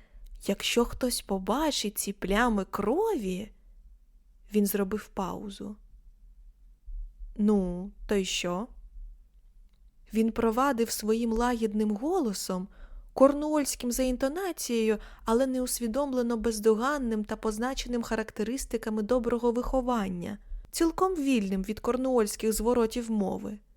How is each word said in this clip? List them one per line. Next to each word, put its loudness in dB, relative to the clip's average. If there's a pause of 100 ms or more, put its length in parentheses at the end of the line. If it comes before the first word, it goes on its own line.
(460)
Якщо 2
хтось -4
побачить -2
ці -4
плями 2
крові», -2 (1000)
він 4
зробив -2
паузу. -8 (1600)
«Ну, 2 (160)
то 2
й 2
що?» -2 (1500)
Він 4
провадив 2
своїм 0
лагідним 2
голосом, -2 (460)
корнуольським 4
за 0
інтонацією, 0 (280)
але 4
неусвідомлено 0
бездоганним 2
та -6
позначеним -4
характеристиками -4
доброго 2
виховання, -2 (340)
цілком 2
вільним 2
від -4
корнуольських 2
зворотів 2
мови. -2 (180)